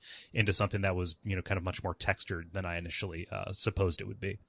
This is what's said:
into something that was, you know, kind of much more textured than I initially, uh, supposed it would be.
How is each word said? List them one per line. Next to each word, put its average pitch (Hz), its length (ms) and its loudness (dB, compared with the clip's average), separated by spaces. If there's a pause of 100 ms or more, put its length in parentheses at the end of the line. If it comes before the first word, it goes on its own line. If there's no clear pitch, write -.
(320)
into 101 220 4
something 101 260 4
that 95 160 2
was, 90 260 0
you 101 140 0
know, 92 60 0
kind 95 160 0
of 87 60 -2
much 92 200 -2
more 92 80 0
textured 85 600 -2
than 95 100 -2
I 85 140 -2
initially, 85 520 -4
uh, 67 220 -4
supposed 95 480 2
it 98 80 -8
would 101 120 -8
be. 101 180 -4 (100)